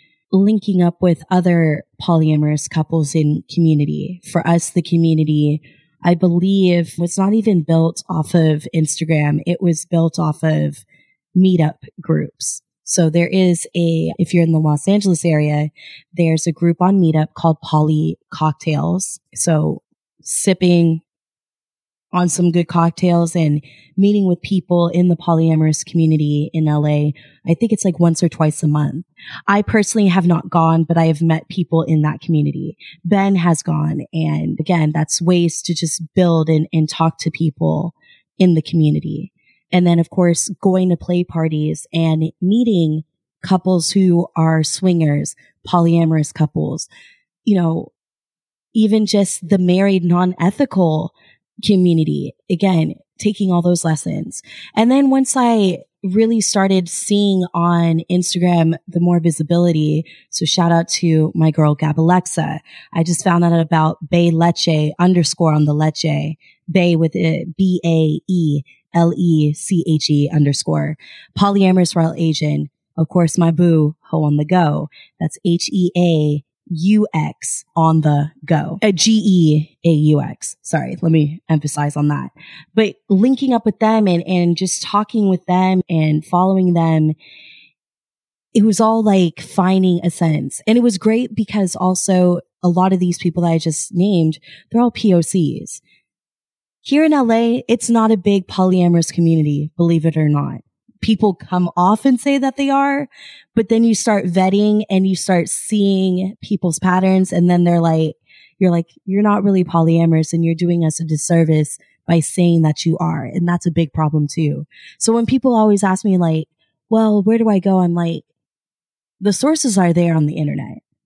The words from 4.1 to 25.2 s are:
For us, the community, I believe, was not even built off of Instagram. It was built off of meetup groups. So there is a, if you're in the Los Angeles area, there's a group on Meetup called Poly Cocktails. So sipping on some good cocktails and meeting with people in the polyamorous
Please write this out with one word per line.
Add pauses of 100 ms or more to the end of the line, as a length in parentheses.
For
us,
the
community, (420)
I
believe,
was
not
even
built
off
of
Instagram.
It
was
built
off
of (500)
meetup (200)
groups. (240)
So
there
is
a,
if
you're
in
the
Los
Angeles
area, (420)
there's
a
group
on
Meetup
called
Poly (120)
Cocktails. (160)
So (380)
sipping (1120)
on
some
good
cocktails
and (360)
meeting
with
people
in
the
polyamorous